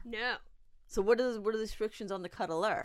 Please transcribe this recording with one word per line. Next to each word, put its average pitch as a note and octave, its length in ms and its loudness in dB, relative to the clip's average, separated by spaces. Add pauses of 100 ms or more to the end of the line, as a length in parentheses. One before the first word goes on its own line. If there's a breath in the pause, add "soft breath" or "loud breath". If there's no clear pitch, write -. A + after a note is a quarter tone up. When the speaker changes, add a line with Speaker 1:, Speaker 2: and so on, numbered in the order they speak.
Speaker 1:
No. A#3 300 -2 (520)
Speaker 2:
So - 140 -2
what A3 180 6
is, B3 200 2
what G#3 160 0
are - 20 0
the A3 60 0
restrictions G#3+ 500 -4
on F#3+ 80 -4
the F3 80 -6
cuddler? F3+ 560 0